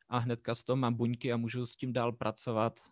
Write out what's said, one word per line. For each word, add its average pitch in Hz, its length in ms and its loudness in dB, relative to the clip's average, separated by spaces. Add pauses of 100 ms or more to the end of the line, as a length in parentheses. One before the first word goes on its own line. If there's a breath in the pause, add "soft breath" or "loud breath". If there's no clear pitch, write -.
a 123 100 0
hnedka 117 360 0
z - 100 -8
toho 127 120 2
mám 123 180 4
buňky 120 380 0
a 120 40 2
můžu 117 300 -2
s - 100 -6
tím 127 160 -4
dál 120 200 2
pracovat 110 680 0 (120)